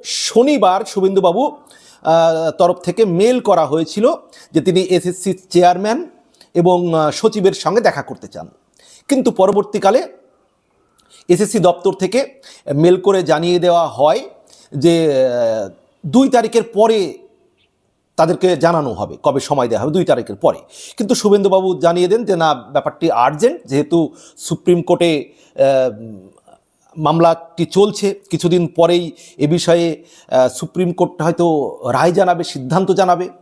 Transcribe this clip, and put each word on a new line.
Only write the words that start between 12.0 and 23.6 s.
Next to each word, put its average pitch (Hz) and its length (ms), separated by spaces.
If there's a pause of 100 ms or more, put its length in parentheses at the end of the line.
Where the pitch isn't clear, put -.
মেল 175 260
করে 190 220
জানিয়ে 165 360
দেওয়া 170 300
হয় 147 400 (440)
যে, 160 400
আহ, 120 580 (360)
দুই 247 220
তারিখের 226 340
পরে 214 560 (1000)
তাদেরকে 170 400
জানানো 156 360
হবে, 87 300
কবে 143 180
সময় 131 280
দেওয়া 107 140
হবে, 147 100
দুই 175 120
তারিখের 117 320
পরে। 143 220 (380)
কিন্তু 233 180
শুভেন্দুবাবু 190 680
জানিয়ে 175 280
দেন 220 160
যে 190 120
না, 160 180
ব্যাপারটি 139 560
আর্জেন্ট, 151 540